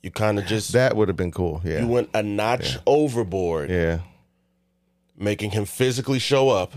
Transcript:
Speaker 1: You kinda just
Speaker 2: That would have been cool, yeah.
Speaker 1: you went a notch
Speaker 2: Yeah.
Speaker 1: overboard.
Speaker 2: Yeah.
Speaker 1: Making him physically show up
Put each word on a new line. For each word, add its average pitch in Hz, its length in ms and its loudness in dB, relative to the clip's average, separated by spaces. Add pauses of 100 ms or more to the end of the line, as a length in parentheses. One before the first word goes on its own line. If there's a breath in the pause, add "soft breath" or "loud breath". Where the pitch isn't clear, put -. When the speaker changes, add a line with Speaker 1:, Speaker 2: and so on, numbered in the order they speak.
Speaker 1:
You 98 80 -10
kinda 107 300 0
just 101 320 -4
Speaker 2:
That 123 220 4
would 107 140 2
have 92 80 -2
been 90 140 -2
cool, 85 320 -4
yeah. 82 180 -2
Speaker 1:
you 117 60 0
went 120 260 0
a 107 100 0
notch 107 500 -2
Speaker 2:
Yeah. 117 140 -10
Speaker 1:
overboard. 95 840 0
Speaker 2:
Yeah. 85 300 2 (1160)
Speaker 1:
Making 104 340 -2
him 104 140 0
physically 127 540 -2
show 135 300 4
up 92 280 0